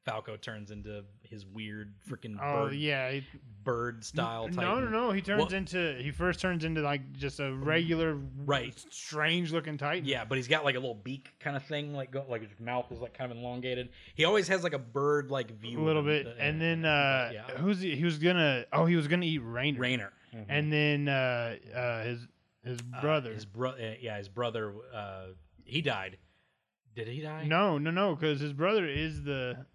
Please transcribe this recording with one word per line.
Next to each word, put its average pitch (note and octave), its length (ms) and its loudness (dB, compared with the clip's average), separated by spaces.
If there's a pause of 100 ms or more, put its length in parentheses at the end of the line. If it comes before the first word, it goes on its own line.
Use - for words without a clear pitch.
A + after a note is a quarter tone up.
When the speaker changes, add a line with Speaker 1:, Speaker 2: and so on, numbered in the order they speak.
Speaker 1:
Falco A2 340 -8
turns G#2+ 320 -10
into G#2 340 -12 (200)
his G2+ 240 -16
weird G#2+ 480 -12 (120)
freaking A#2 320 -10
Speaker 2:
Oh, C#3+ 260 0
Speaker 1:
bird, C#3 100 -4
Speaker 2:
yeah, C#3+ 340 0
he C3+ 140 -4 (400)
Speaker 1:
bird A#2 420 -2
style A2+ 400 -2
Speaker 2:
N-, E3+ 80 -4
Speaker 1:
Titan. F3 160 0
Speaker 2:
no, A#3 100 2
no, A#3+ 280 2
no. A3 40 2
He G3 120 2
turns G#3 160 2 (120)
Speaker 1:
Well - 40 -
Speaker 2:
into, E3+ 440 -2
he C#3+ 120 -4
first F3 280 0
turns F3 240 0
into, D#3+ 180 0
like, C#3+ 320 0
just C3+ 260 -6
a C3+ 160 -2
regular, D#3+ 580 4
Speaker 1:
Right. C3+ 640 -2 (140)
Speaker 2:
strange D#3 600 0
looking D#3 280 -2
Titan. D3 260 -2
Speaker 1:
Yeah, C3 180 0
but C3 140 0
he's B2 100 -2
got, D3+ 160 4
like, C#3 120 4
a B2+ 40 0
little B2+ 140 -2
beak A#2+ 460 -10
kinda C#3+ 200 -2
thing, D3 360 -4
like, C3 160 -6
go, C3+ 180 -4
like, A2 180 -4
his G2+ 120 -20
mouth A#2+ 320 -2
is, A#2 80 -10
like, A#2 160 -10
kind B2+ 160 -6
of A#2 80 -8
elongated. B2 500 -4 (240)
He D3+ 120 4
always F#3+ 240 4
has, F#3+ 140 4
like, E3 100 0
a C#3 60 -2
bird-like C3+ 680 0
view A#2 320 -6
Speaker 2:
A - 20 2
little D#3 200 4
Speaker 1:
of C#3+ 40 2
him, D3+ 180 4
Speaker 2:
bit, - 20 -10
Speaker 1:
uh, A#2 120 -12
Speaker 2:
and D3+ 220 0
then, E3 220 2
Speaker 1:
but, D#3+ 40 4
Speaker 2:
uh, C3+ 460 4
Speaker 1:
yeah. A2 140 -10 (100)
Speaker 2:
who's F#3 240 2
he, E3+ 140 0
he D3+ 100 2
was D#3+ 140 2
gonna, D3+ 540 4
oh, D#3+ 120 6
he E3+ 100 6
was D3+ 120 4
gonna F3 180 2
eat D#3+ 140 2
Raynor. A#2+ 400 0
Speaker 1:
Raynor. B2 340 0 (220)
Mm-hmm. G#2+ 160 -8
Speaker 2:
And D3+ 200 2
then, D3 380 4
uh, B2 460 2 (180)
uh, A#2+ 300 -2
his, A#2+ 240 -4 (360)
his B2 160 -6 (140)
Speaker 1:
Uh, B2+ 80 -8
Speaker 2:
brother. D3 320 0
Speaker 1:
his G#2+ 140 -8
bro-, A#2 240 -2
uh, A2+ 280 -8
yeah, G#2+ 200 -6
his G2+ 100 -10
brother, A2 460 -2 (180)
uh, F#2+ 360 -10 (340)
he D3 180 -4
died. G2 380 -2 (720)
Did A2 140 -6
he B2+ 140 -8
die? D#3 240 -8
Speaker 2:
No, E3 340 4
no, D3+ 100 0
no, F3+ 260 2
'cause D3 240 2
his D3 140 -2
brother F3+ 340 2
is D3 360 -2
the C3 520 -4